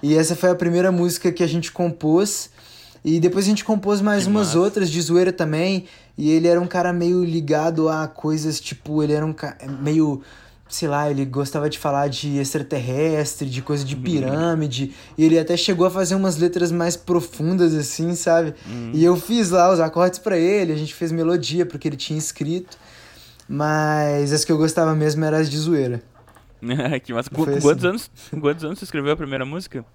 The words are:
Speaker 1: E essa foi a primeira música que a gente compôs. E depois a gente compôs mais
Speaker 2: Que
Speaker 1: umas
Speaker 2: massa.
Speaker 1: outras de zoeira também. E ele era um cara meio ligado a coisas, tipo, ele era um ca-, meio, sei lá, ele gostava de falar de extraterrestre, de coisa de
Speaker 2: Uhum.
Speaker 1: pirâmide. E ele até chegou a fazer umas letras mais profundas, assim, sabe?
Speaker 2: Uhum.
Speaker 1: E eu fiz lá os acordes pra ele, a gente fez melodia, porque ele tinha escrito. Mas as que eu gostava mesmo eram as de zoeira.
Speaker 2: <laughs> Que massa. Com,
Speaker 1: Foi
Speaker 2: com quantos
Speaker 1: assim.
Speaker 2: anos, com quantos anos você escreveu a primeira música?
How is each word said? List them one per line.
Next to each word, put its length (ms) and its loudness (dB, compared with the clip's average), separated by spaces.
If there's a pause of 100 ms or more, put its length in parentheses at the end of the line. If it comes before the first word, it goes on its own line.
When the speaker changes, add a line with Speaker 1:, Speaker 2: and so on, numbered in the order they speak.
Speaker 1:
E 140 2
essa 200 2
foi 140 2
a 40 4
primeira 360 2
música 420 0
que 100 -2
a 60 2
gente 220 -2
compôs. 800 0 (540)
E 160 2
depois 260 2
a 20 4
gente 160 0
compôs 380 0
mais 220 2
Speaker 2:
Que 60 0
Speaker 1:
umas 240 2
Speaker 2:
massa. 40 4
Speaker 1:
outras 320 2
de 100 -2
zoeira 320 2
também. 540 -2 (320)
E 120 2
ele 180 4
era 120 6
um 60 -2
cara 260 0
meio 320 2
ligado 640 0
a 180 -2
coisas, 540 -4
tipo, 420 -4
ele 120 0
era 100 0
um 80 -4
ca-, 240 -10 (240)
meio, 400 2 (480)
sei 180 -6
lá, 240 0
ele 140 -2
gostava 460 -4
de 80 -10
falar 300 -2
de 280 -4
extraterrestre, 1120 -2
de 140 -6
coisa 220 -4
de 120 -6
Speaker 2:
Uhum. 60 -8
Speaker 1:
pirâmide. 920 -2 (220)
E 80 4
ele 140 6
até 180 0
chegou 300 2
a 40 4
fazer 240 0
umas 220 0
letras 340 2
mais 260 0
profundas, 800 0
assim, 400 -2
sabe? 400 0 (120)
Speaker 2:
Uhum. 320 -6
Speaker 1:
E 40 6
eu 140 6
fiz 340 0
lá 220 6
os 80 4
acordes 380 2
pra 200 -2
ele, 340 2
a 40 -2
gente 180 -6
fez 160 -4
melodia, 540 0
porque 240 -6
ele 80 -6
tinha 220 -6
escrito. 600 -6 (680)
Mas 840 0
as 120 0
que 80 0
eu 60 2
gostava 360 2
mesmo 300 0
eram 140 2
as 120 0
de 80 -4
zoeira. 440 0 (580)
Speaker 2:
<laughs> 420 -2
Que 120 -12
massa. 160 -4
Com, 140 -2
Speaker 1:
Foi 100 0
Speaker 2:
com 60 0
quantos 240 4
Speaker 1:
assim. 40 4
Speaker 2:
anos, 220 -4 (200)
com 100 -8
quantos 240 0
anos 140 -8
você 60 -12
escreveu 280 -4
a 40 0
primeira 300 -6
música? 380 -10 (100)